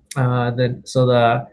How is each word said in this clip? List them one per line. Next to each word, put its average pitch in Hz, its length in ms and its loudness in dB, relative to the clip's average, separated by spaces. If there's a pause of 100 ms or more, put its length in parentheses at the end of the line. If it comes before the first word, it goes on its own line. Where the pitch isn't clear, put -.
(160)
Uh, 123 360 -2
the, 123 340 -4
so 127 220 0
the 120 460 2